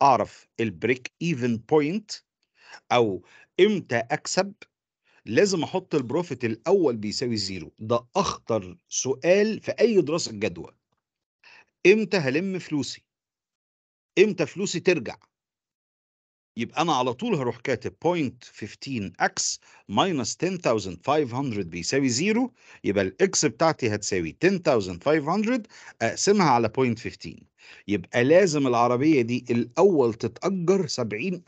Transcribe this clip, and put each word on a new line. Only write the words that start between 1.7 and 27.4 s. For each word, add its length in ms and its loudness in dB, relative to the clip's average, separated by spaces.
أو 320 2
إمتى 360 2
أكسب، 580 -4
لازم 360 2
أحط 320 -6
البروفيت 500 -4
الأول 520 0
بيساوي 400 -4
زيرو. 420 -8
ده 280 -2
أخطر 600 -4
سؤال 720 0
في 120 -8
أي 280 2
دراسة 320 -2
جدوى. 420 -6
إمتى 300 6
هلم 420 -2
فلوسي؟ 460 -6
إمتى 280 4
فلوسي 340 -6
ترجع؟ 360 -2
يبقى 260 -4
أنا 120 2
على 180 0
طول 220 -4
هروح 260 -4
كاتب 420 -6
بوينت 420 -2
فيفتين 760 -10
إكس 400 -2
ماينس 480 -2
تن 220 -4
ثاوزند 460 -2
فايف 300 0
هندرد 360 -4
بيساوي 380 -2
زيرو، 460 0
يبقى 200 2
الإكس 400 0
بتاعتي 500 0
هتساوي 380 -4
تن 260 0
ثاوزند 460 -2
فايف 240 2
هندرد 380 -2
أقسمها 480 4
على 180 4
بوينت 300 0
فيفتين. 500 -14